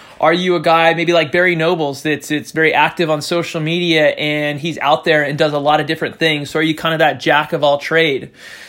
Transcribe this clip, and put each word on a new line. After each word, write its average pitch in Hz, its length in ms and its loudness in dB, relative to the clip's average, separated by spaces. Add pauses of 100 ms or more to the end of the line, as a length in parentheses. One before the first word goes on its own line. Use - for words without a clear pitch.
(200)
Are 165 140 4
you 180 220 0
a 170 40 0
guy 165 340 4
maybe 170 200 0
like 160 180 2
Barry 180 240 2
Nobles 160 480 -2
that's, 147 260 -4
it's 151 220 -4
very 160 220 2
active 160 360 0
on 151 120 -2
social 170 400 -4
media 160 480 2
and 147 500 -4
he's 156 200 -6
out 151 260 0
there 151 180 2
and 143 140 -4
does 151 160 2
a 147 60 -2
lot 151 200 2
of 143 80 -4
different 151 320 -6
things? 151 300 -2
So 160 100 -2
are 160 40 2
you 160 120 0
kind 165 180 -2
of 156 60 -2
that 147 220 2
jack 151 320 2
of 151 100 -2
all 143 140 4
trade? 160 540 0 (380)